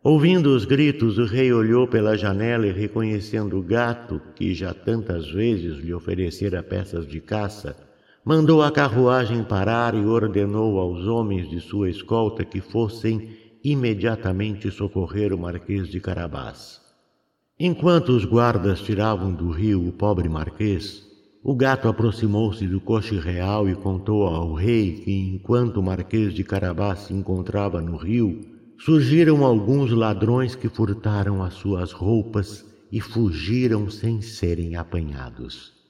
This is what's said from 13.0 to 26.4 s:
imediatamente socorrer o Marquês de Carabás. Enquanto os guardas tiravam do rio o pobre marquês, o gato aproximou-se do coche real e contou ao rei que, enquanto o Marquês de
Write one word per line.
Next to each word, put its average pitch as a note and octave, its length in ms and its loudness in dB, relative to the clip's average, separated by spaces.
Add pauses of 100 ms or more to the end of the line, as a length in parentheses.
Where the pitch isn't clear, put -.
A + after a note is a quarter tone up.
imediatamente G#2+ 1080 -2
socorrer G2 600 -2
o F#2 40 -4
Marquês F2 520 -6
de F2+ 100 -8
Carabás. E2 800 -10 (800)
Enquanto D#3 500 4
os A#2+ 140 4
guardas G2+ 580 4
tiravam G2 520 0
do E2+ 160 -2
rio F2+ 360 0
o F2 60 -2
pobre F2+ 380 0
marquês, E2 720 -4 (400)
o C#3 100 0
gato C3 360 2
aproximou-se G#2+ 800 0
do F#2+ 120 0
coche G#2+ 400 -2
real F#2 480 0
e F#2 80 0
contou G2 480 -2
ao E2 300 -2
rei G2 400 2
que, - 180 -6
enquanto G2 680 0
o F#2+ 60 0
Marquês F#2 500 0
de F#2 100 -4